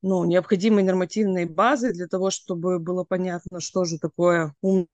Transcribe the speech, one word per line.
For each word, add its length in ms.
ну, 220
необходимой 600
нормативной 600
базы 460
для 140
того, 240
чтобы 480
было 240
понятно, 560
что 260
же 140
такое 640
умный 320